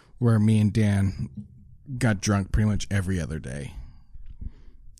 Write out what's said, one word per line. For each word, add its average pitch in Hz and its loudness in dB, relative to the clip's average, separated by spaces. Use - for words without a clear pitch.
where 113 4
me 107 4
and 104 4
Dan 101 2
got 107 0
drunk 101 0
pretty 107 2
much 101 -2
every 95 0
other 76 -6
day. 69 -10